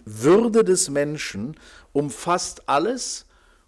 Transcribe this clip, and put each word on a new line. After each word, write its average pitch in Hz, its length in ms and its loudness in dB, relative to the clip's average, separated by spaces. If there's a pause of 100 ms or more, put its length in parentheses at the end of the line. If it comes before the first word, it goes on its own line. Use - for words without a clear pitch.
Würde 190 600 4
des 180 240 2
Menschen, 143 680 -4 (380)
umfasst 147 720 -4
alles 190 600 -2 (400)